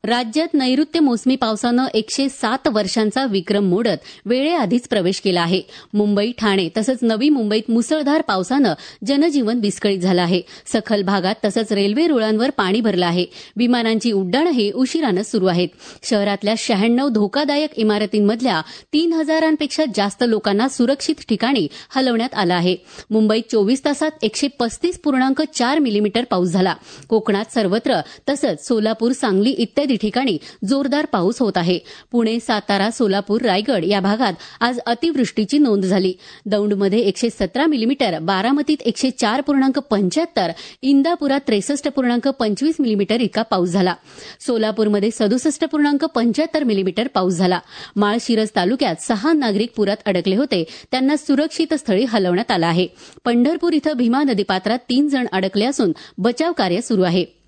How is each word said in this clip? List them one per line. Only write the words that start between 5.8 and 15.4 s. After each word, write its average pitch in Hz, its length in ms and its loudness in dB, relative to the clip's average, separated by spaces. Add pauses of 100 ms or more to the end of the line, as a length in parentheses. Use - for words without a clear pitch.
मुंबई, 208 440 2
ठाणे 196 380 0
तसंच 233 260 0
नवी 226 260 2
मुंबईत 226 420 0
मुसळधार 285 520 2
पावसानं 208 500 2 (340)
जनजीवन 277 520 2
विस्कळीत 202 400 0
झालं 180 240 2
आहे. 175 200 0 (240)
सखल 214 360 0
भागात 190 320 0 (100)
तसंच 214 280 0
रेल्वे 208 340 2
रुळांवर 226 440 2
पाणी 202 300 0
भरलं 185 260 0
आहे. 175 200 0 (300)
विमानांची 233 560 0
उड्डाणंही 208 580 0
उशिरानं 247 520 0
सुरू 190 240 -2